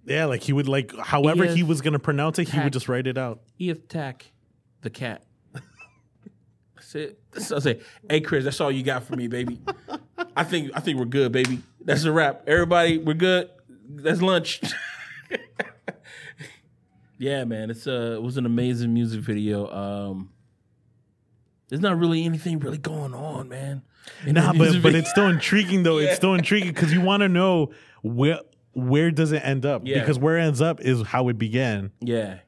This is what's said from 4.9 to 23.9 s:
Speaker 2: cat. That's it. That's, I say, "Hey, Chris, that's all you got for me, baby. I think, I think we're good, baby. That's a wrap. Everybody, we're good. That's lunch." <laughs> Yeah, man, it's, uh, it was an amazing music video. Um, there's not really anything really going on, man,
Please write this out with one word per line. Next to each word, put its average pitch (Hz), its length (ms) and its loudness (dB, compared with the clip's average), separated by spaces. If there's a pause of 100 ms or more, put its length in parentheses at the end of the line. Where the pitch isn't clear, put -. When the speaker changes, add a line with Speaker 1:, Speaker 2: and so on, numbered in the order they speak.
Speaker 2:
cat. 117 340 -10 (1500)
That's - 200 -20
it. 151 240 -10 (140)
That's, - 180 -10
I 147 100 -2
say, 131 200 0 (300)
"Hey, 151 100 4
Chris, 147 240 -2
that's 139 160 -4
all 147 100 0
you 135 120 -2
got 127 220 -4
for - 120 -8
me, 120 120 -4
baby. 123 300 -6 (800)
I 170 80 2
think, 165 300 -4
I 151 60 -4
think 147 180 -2
we're 123 80 -2
good, 127 260 2
baby. 123 300 0 (180)
That's 143 240 0
a 156 80 2
wrap. 151 340 2
Everybody, 170 520 4
we're 156 160 0
good. 180 360 2 (380)
That's 151 340 -2
lunch." 185 380 0 (720)
<laughs> 359 100 -8 (1800)
Yeah, 135 280 -4
man, 110 260 -6
it's, 113 160 -10
uh, 117 300 -4
it 110 60 -8
was 127 160 -6
an 127 60 -2
amazing 120 480 0
music 117 280 0
video. 104 500 -4
Um, 98 600 -8 (1400)
there's 147 120 -6
not 185 160 2
really 165 280 2
anything 165 340 -4
really 147 180 -6
going 147 380 -8
on, 139 340 -10
man, 135 340 -10 (440)